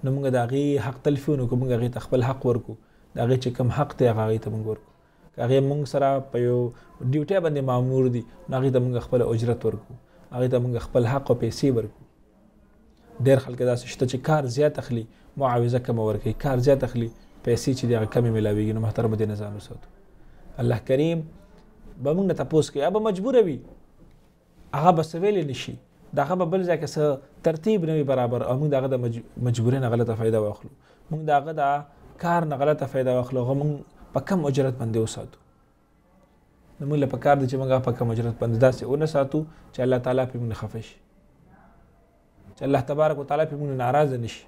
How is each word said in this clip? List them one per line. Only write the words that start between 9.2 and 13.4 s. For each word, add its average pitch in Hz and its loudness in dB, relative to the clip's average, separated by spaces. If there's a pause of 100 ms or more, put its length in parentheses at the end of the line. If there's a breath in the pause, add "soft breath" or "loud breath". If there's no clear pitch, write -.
اجرت 113 0
ورکړو، 104 -6 (420 soft breath)
هغې 127 0
ته 127 4
موږ 123 -2 (120)
خپل 120 2
حق 139 -2
او 120 4
پیسې 117 0
ورکړو. 110 -6 (1200)
ډېر 135 6